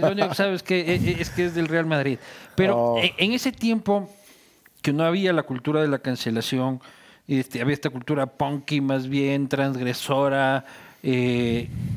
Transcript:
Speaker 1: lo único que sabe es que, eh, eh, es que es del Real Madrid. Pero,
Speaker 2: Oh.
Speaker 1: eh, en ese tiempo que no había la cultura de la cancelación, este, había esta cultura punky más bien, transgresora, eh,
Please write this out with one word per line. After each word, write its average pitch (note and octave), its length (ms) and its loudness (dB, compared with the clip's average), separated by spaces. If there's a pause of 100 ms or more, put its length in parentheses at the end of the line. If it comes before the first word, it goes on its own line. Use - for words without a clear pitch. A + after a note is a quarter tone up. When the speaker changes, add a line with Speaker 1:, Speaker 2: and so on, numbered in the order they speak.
Speaker 1:
lo F3+ 120 4
único G3+ 160 0
que D3+ 60 -4
sabe G3 200 0
es E3+ 80 -6
que, F#3 160 2
eh, F3 160 2
eh, F3 240 2
es E3 100 -4
que F3 160 0
es E3+ 80 -2
del E3 140 0
Real E3 180 0
Madrid. C#3 320 2 (380)
Pero, A#2+ 200 4 (200)
Speaker 2:
Oh. A#2 40 2
Speaker 1:
eh, - 200 2
en G3+ 140 2
ese B3+ 180 -2
tiempo G#3 580 0 (720)
que D3 120 0
no D#3 120 2
había F#3 260 2
la D#3 120 2
cultura D3+ 400 -2
de D#3 40 2
la C#3 120 0
cancelación, B2+ 840 -2 (460)
este, B2+ 340 -2
había C#3 140 2
esta C#3+ 160 -4
cultura C3+ 340 -2
punky C#3+ 560 -2
más C3+ 260 0
bien, C#3 400 0
transgresora, C3+ 1160 0 (380)
eh, A#2+ 680 0 (280)